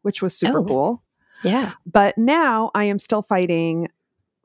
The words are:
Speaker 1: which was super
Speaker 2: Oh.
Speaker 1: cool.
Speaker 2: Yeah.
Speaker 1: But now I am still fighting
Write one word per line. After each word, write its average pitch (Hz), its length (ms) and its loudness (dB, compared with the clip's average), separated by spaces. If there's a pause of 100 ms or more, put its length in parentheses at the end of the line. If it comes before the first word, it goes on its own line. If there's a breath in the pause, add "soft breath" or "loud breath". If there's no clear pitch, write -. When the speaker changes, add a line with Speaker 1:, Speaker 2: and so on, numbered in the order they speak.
Speaker 1:
which 202 200 -6
was 185 140 -4
super 254 240 -2
Speaker 2:
Oh. 208 60 0
Speaker 1:
cool. 151 380 -2 (400 loud breath)
Speaker 2:
Yeah. 208 300 -2 (120)
Speaker 1:
But 202 320 2
now 240 580 2
I 208 100 0
am 202 140 0
still 214 220 -2
fighting 170 680 0 (560)